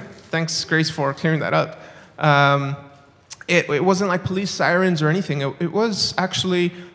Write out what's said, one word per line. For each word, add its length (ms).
Thanks, 340
Grace, 240
for 240
clearing 280
that 120
up. 260
Um, 580
it, 220
it 160
wasn't 240
like 140
police 260
sirens 540
or 60
anything. 320
It, 180
it 120
was 460
actually 560